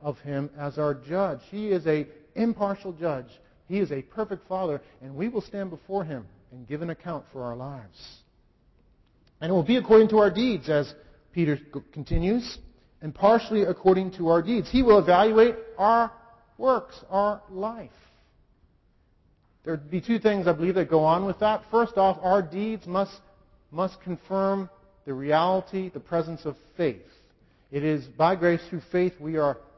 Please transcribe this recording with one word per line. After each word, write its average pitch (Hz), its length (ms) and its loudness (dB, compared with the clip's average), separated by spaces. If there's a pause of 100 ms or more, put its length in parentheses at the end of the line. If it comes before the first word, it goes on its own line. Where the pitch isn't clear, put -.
of 147 180 -8
him 143 380 -6
as 143 200 -8
our 147 160 0
judge. 147 560 -4
He 208 220 -6
is 175 160 -2
an 151 200 0 (280)
impartial 196 580 -4
judge. 151 340 -6 (400)
He 190 120 -4
is 165 120 -2
a 135 100 -6
perfect 196 460 -10
Father, 185 340 -4 (200)
and 135 140 -16
we 185 140 -4
will 226 120 -6
stand 196 300 -10
before 190 320 -8
him 131 240 -10 (240)
and 123 160 -20
give 147 140 -8
an 170 80 -8
account 165 420 -10
for 131 120 -12
our 120 120 -8
lives. 123 640 -18 (1200)
And 160 100 -4
it - 20 0
will 175 100 2
be 226 140 2
according 220 320 8
to 214 100 4
our 208 120 6
deeds, 214 380 -2
as 147 240 0 (400)
Peter 151 240 0
c-, - 240 -14 (100)
continues, 175 680 -4 (420)
and 156 120 -10
partially 220 500 2
according 185 480 2
to 170 180 -2
our 170 120 6
deeds. 196 300 -2
He 262 120 4
will 214 160 8
evaluate 220 560 6 (220)
our 226 340 2 (460)
works, 240 520 -2
our 202 400 -2
life. 196 420 -12 (1700)
There'd 151 280 -8
be 180 80 -2
two 233 200 -2
things, 202 280 2
I 175 60 4
believe, 170 220 -2
that 175 140 0
go 160 140 4
on 165 220 2
with 190 140 -6
that. 214 300 0
First 226 280 0
off, 190 240 4
our 185 200 2
deeds 190 460 -6
must, 190 320 -4 (520)
must 180 300 -6
confirm 190 680 -4 (360)
the 139 80 -8
reality, 180 760 0
the 147 100 -14
presence 165 460 -6
of 147 100 -8 (220)
faith. 131 240 -2 (720)
It 139 120 -4
is 151 220 -2
by 170 300 0
grace 170 340 0
through 175 220 -10
faith 180 280 0
we 156 180 -6
are 143 200 0 (200)